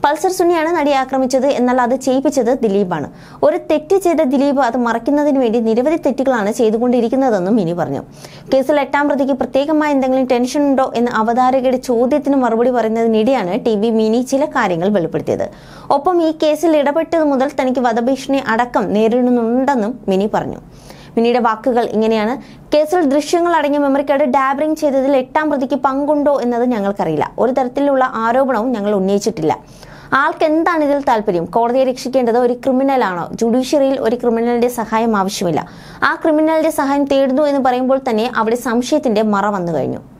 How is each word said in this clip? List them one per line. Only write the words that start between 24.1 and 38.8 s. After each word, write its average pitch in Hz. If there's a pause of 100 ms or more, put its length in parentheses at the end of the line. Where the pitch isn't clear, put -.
ഡാബറിംഗ് 277
ചെയ്തതിൽ 277
എട്ടാം 302
പ്രതിക്ക് 277
പങ്കുണ്ടോ 277
എന്നത് 240
ഞങ്ങൾക്കറിയില്ല. 202
ഒരു 233
തരത്തിലുള്ള 262 (120)
ആരോപണവും 254
ഞങ്ങൾ 208
ഉന്നയിച്ചിട്ടില്ല." 196 (600)
ആൾക്ക് 311
എന്താണ് 320
ഇതിൽ 285
താല്പര്യം? 208
കോടതിയെ 240
രക്ഷിക്കേണ്ടത് 254
ഒരു 247
ക്രിമിനലാണോ? 247
ജുഡീഷ്യറിയിൽ 254
ഒരു 226
ക്രിമിനലിന്റെ 240
സഹായം 220
ആവശ്യമില്ല. 185 (360)
ആ -
ക്രിമിനലിന്റെ 311
സഹായം 285
തേടുന്നു 277
എന്ന് 277
പറയുമ്പോൾ 254 (100)
തന്നെ 226
അവിടെ 226
സംശയത്തിന്റെ 240